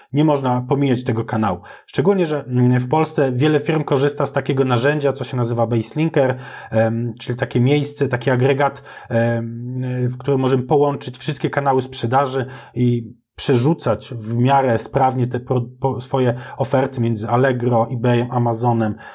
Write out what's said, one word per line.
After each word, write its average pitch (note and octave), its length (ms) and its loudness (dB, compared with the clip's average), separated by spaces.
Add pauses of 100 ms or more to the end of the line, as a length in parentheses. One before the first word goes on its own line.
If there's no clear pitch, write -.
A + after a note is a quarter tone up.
(140)
nie D3 120 2
można C3 440 0
pomijać C3+ 340 2
tego A2+ 220 -2
kanału. G#2+ 340 -2 (260)
Szczególnie, F3+ 400 0
że, D3+ 180 -2
mm, B2 360 2
w B2+ 100 -4
Polsce D#3 420 2
wiele D3 280 2
firm D#3 240 0
korzysta C#3+ 420 0
z - 80 -6
takiego C3+ 320 0
narzędzia, C3+ 480 2
co C3 100 -8
się B2+ 140 -6
nazywa A#2+ 300 0
Baselinker, C3 720 0 (340)
em, A2+ 480 0
czyli B2 200 -6
takie B2+ 200 -2
miejsce, C#3+ 480 2
taki B2+ 220 -2
agregat, C3+ 540 2 (260)
em, A#2+ 1000 -2
w B2 80 -6
którym C#3 220 0
możemy C3 240 2
połączyć C#3+ 540 0
wszystkie D3 320 -4
kanały C3+ 320 0
sprzedaży C3 640 -2 (280)
i A#2+ 400 0 (240)
przerzucać B2+ 760 0
w A2+ 240 -6
miarę C3 420 4
sprawnie B2+ 480 0
te B2 120 -4
pro-, B2 260 -2 (140)
po-, C3 220 -2
swoje B2+ 320 0 (240)
oferty C3 440 0
między A2 280 -2
Allegro, A#2+ 640 2
eBayem, A#2+ 400 0
Amazonem, A#2 640 0 (200)